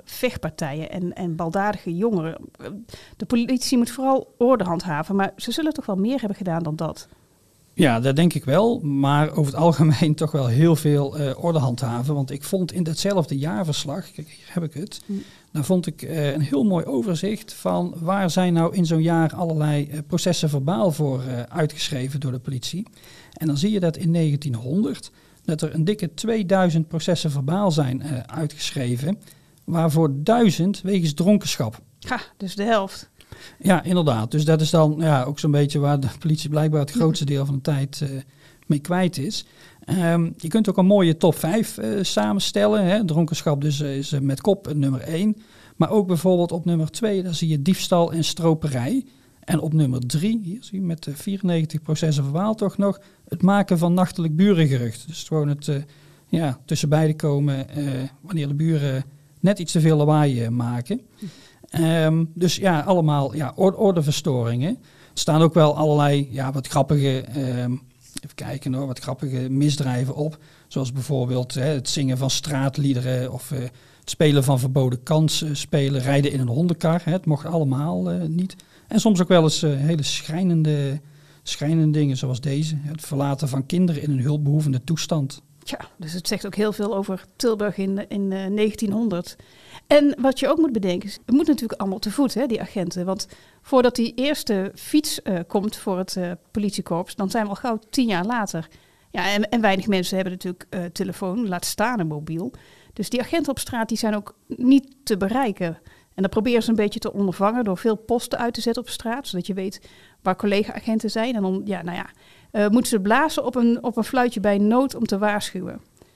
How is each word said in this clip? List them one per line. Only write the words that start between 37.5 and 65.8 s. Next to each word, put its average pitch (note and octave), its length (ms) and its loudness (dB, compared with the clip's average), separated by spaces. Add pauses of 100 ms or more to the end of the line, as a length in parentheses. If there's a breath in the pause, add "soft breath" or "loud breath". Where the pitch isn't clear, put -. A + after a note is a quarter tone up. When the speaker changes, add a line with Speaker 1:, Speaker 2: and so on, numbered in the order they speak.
Speaker 2:
de C3 60 -4
tijd, C#3+ 400 -2
eh, C#3+ 80 -4 (560 soft breath)
mee D3 140 0
kwijt F3 380 0
is. - 280 -6 (400 loud breath)
Ehm, E3+ 520 2
je E3 100 -8
kunt G#3+ 220 2
ook F#3 80 -2
een F#3 80 6
mooie F#3 320 6
top E3+ 180 4
vijf, A3 420 -2
eh, G#3+ 120 -4 (120)
samenstellen. G#3 840 0
Hè. G3+ 200 2
Dronkenschap D#3 560 0
dus, D3 200 0
eh, C#3 160 -4
is, C#3 140 -6
eh, C#3+ 80 0
met C3+ 220 -2
kop, - 260 0
eh, D3+ 80 -4
nummer C3+ 260 0
één. F#3+ 340 0 (400 loud breath)
Maar D#3+ 140 2
ook F#3+ 180 2
bijvoorbeeld F3 440 2
op E3 140 -4
nummer E3 260 0
twee, G3+ 320 -2
daar F3+ 120 -6
zie E3 120 -2
je D3+ 140 0
diefstal E3+ 500 2
en D#3+ 120 0
stroperij. D#3+ 800 0 (340 loud breath)
En - 200 -2
op D#3 140 -2
nummer B2+ 340 2
drie, G#3 360 0
hier F3+ 200 -8
zie F#3+ 160 -10
je F#3+ 60 -2
met, E3 220 -6
eh, D3 60 -6
vierennegentig E3+ 680 -2
processen D3+ 420 0
verbaal F3+ 320 -2
toch G3 220 -2
nog, G3 220 0 (280 soft breath)
het - 140 -6
maken F#3+ 360 4
van F3 160 2
nachtelijk F3 420 0
burengerucht. D#3 720 2
Dus - 160 -12
gewoon D#3 240 -2
het, C#3+ 200 -4
eh, D3 80 -2 (520 soft breath)
ja, D#3+ 380 -2
tussen D3+ 240 -2
beiden D#3 260 4
komen, C#3+ 540 0
eh, C#3+ 160 -6 (360)
wanneer D#3 260 -4
de C#3+ 60 -4
buren C#3+ 500 0 (360 loud breath)
net F#3+ 200 4
iets E3 120 -6
te E3+ 80 2
veel D#3 180 6
lawaai, D3 460 4
eh, A2+ 60 -2
maken. A#2+ 520 -2 (680 loud breath)
Ehm, D#3+ 640 2
dus F3 220 0
ja, F3+ 240 2
allemaal, D3+ 560 2
ja, D3 200 -4
or-, F#3+ 200 4
ordeverstoringen. C#3 920 2
Er B3+ 80 -4 (360 loud breath)
staan D#3 280 2
ook D#3+ 120 6
wel D3+ 240 6
allerlei, C#3+ 540 2